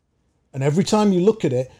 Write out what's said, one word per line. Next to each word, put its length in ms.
And 100
every 200
time 300
you 80
look 240
at 80
it, 260